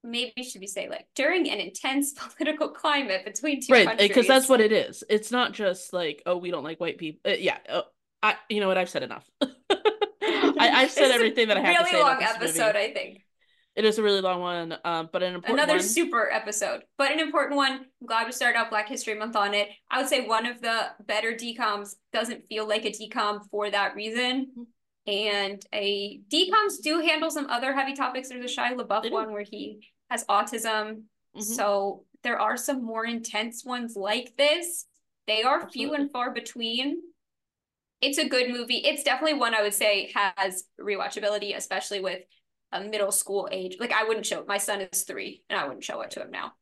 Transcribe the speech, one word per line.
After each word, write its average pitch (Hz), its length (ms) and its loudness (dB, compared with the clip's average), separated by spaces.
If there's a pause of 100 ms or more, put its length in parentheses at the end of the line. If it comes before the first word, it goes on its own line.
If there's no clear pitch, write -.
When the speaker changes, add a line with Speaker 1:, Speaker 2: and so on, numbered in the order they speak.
Speaker 1:
Maybe 240 400 -6
should 196 200 -12
we 190 40 -12
say, - 220 -8
like, - 260 -10
"During 311 360 2
an 202 100 -4
intense 269 520 -2
<laughs> - 260 -14
political 302 320 0
climate 269 560 0
between 285 340 -2
two - 140 4
Speaker 2:
Right, 214 120 10
'cause 226 120 0 (280)
that's 262 200 6
Speaker 1:
countries." - 20 0
Speaker 2:
what 254 140 8
it 214 100 6
is. - 380 0
It's 214 200 2
not 247 220 0
just 190 400 -2
like, 165 320 -2
"Oh, 180 140 0
we 175 120 -6
don't 156 140 -4
like 156 160 -8
white 165 160 -2
peop-," 156 300 -8
uh, 202 120 2
yeah, 190 200 0 (100)
uh, 156 140 -2 (400)
I, 214 140 4 (120)
you 208 120 0
know 196 80 2
what? 185 100 4
I've 180 100 0
said - 140 -4
enough. - 320 -12
<laughs> - 80 -6
I, 269 80 -2 (1080)
I've 240 320 6
said - 140 4
Speaker 1:
This 269 40 6
is 254 40 6
a - 20 6
Speaker 2:
everything 226 340 4
that 202 100 4
I - 20 0
have - 160 4
to - 60 8
Speaker 1:
really 349 100 2
Speaker 2:
say - 80 4
about 294 80 8
Speaker 1:
long 262 120 2
Speaker 2:
this 226 120 2
movie. 240 280 -2
Speaker 1:
episode, 214 160 4
I 208 180 0
think. - 300 -8 (520)
Speaker 2:
It 214 80 0
is 214 140 6
a 220 40 2
really 202 180 4
long 185 200 0
one, 170 440 -4
um, 165 280 -2
but 180 100 0
an 180 120 -2
important 226 260 0
Speaker 1:
Another 294 180 4
Speaker 2:
one. 180 40 2
Speaker 1:
super 220 500 0
episode, 202 500 -4 (160)
but 277 140 2
an 311 80 0
important 285 360 0
one. 269 160 2 (280)
I'm 240 60 -18
glad 226 200 0
we 254 60 -8
started 240 260 2
off 226 120 0
Black 214 180 -2
History 226 260 -6
Month 220 220 -4
on 202 180 2
it. 208 140 2 (220)
I 247 100 0
would 277 80 -2
say 254 180 2
one 226 200 2
of 240 140 -6
the 226 280 0 (180)
better 214 300 0
D 233 180 -8
coms 208 420 -4 (160)
doesn't 233 360 -4
feel 214 180 -4
like 214 180 0
a 214 60 -2
D 214 200 -12
com 208 400 -2
for 208 200 -2
that 202 240 0
reason. 247 520 -2
Speaker 2:
Mm-hmm. 240 160 -18 (440)
Speaker 1:
And 202 680 -2
a, 202 560 -2
D 359 220 2
coms 415 280 2
do 320 220 0
handle 311 300 0
some 294 180 -4
other 254 240 -2
heavy 269 220 -2
topics. 262 340 -4
There's 247 240 -8
a - 80 -6
Shia 247 160 0
LaBeouf 220 260 -2
Speaker 2:
They 220 60 -4
do. 240 60 -4
Speaker 1:
one 220 180 -2
where 208 160 -6
he 214 400 -12 (220)
has 226 160 -4
autism. 220 800 0 (300)
Speaker 2:
Mm-hmm. 208 60 -12
Speaker 1:
So 208 640 0 (180)
there 240 160 -2
are 220 180 2
some 262 280 -2
more 226 220 -4
intense 226 580 -6
ones 240 320 -6
like 208 400 -4
this. 311 500 0 (400)
They 220 160 0
are 277 180 4 (100)
few 277 160 -6
Speaker 2:
Absolutely. 294 160 -2
Speaker 1:
and 285 100 -4
far 247 200 -2
between. 240 680 -4 (1040)
It's 277 160 0
a 311 100 2
good 247 220 2
movie. 240 280 -4
It's 294 240 0
definitely 285 360 2
one 233 160 2
I 214 80 2
would 208 120 0
say 208 400 0
has 196 500 -2 (160)
rewatchability, 202 760 -4
especially 196 440 -6
with 185 200 -4 (520)
a 180 100 -4
middle 208 280 -2
school 202 400 -2
age. 185 300 -6
Like, - 120 -2
I 220 120 4
wouldn't 220 220 0
show, 185 200 -4
my 202 120 0
son 202 220 -2 (120)
is - 100 -2
three, - 480 -10
and 208 80 -2
I 156 80 -2
wouldn't - 160 -10
show - 200 -8
it - 100 -10
to - 100 -10
him - 80 -12
now. - 320 -8